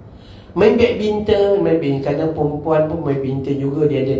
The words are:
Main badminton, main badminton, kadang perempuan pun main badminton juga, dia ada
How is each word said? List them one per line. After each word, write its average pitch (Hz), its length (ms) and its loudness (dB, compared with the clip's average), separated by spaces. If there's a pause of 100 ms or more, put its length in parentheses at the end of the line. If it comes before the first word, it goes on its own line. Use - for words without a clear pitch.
(560)
Main 226 240 4
badminton, 208 800 2
main 165 180 2
badminton, 139 300 -2
kadang 156 240 -2
perempuan 151 560 0
pun 160 160 -6
main 139 160 -2
badminton 135 400 -4
juga, 143 320 0
dia 131 160 -2
ada 135 120 0